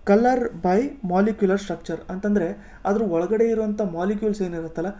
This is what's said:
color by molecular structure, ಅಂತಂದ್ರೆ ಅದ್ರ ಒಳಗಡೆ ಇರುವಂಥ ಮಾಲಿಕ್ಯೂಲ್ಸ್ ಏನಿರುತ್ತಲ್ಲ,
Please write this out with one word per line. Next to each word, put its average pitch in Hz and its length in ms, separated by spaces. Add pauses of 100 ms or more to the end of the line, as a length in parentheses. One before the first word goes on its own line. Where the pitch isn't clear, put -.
color 240 340 (260)
by 185 160 (300)
molecular 202 460
structure, 165 420 (100)
ಅಂತಂದ್ರೆ 196 540 (220)
ಅದ್ರ 202 160
ಒಳಗಡೆ 202 480
ಇರುವಂಥ 214 320
ಮಾಲಿಕ್ಯೂಲ್ಸ್ 202 600
ಏನಿರುತ್ತಲ್ಲ, 170 460 (120)